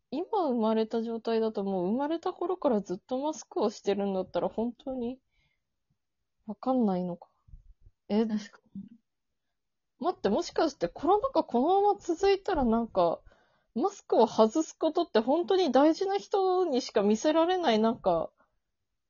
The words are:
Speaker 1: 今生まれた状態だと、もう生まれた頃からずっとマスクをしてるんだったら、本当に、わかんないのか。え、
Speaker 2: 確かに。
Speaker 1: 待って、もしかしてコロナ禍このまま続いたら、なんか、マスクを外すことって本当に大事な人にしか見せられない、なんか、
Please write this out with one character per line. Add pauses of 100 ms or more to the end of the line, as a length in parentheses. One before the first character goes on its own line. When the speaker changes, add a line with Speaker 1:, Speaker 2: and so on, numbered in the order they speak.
Speaker 1:
今
生
ま
れ
た
状
態
だ
と、
も
う
生
ま
れ
た
頃
か
ら
ず
っ
と
マ
ス
ク
を
し
て
る
ん
だ
っ
た
ら、
本
当
に、 (1300)
わ
か
ん
な
い
の
か。 (800)
え、
Speaker 2:
確
か (140)
に。 (1160)
Speaker 1:
待
っ
て、
も
し
か
し
て
コ
ロ
ナ
禍
こ
の
ま
ま
続
い
た
ら、
な
ん
か、 (540)
マ
ス
ク
を
外
す
こ
と
っ
て
本
当
に
大
事
な
人
に
し
か
見
せ
ら
れ
な
い、
な
ん
か、 (800)